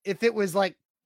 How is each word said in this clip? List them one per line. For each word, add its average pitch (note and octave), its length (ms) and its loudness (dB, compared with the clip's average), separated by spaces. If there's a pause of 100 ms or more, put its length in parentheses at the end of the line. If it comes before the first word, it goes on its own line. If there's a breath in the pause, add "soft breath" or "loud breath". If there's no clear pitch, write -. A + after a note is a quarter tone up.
if G3 180 -4
it A#3 100 2
was, G3+ 220 -2
like, G3 200 0 (300)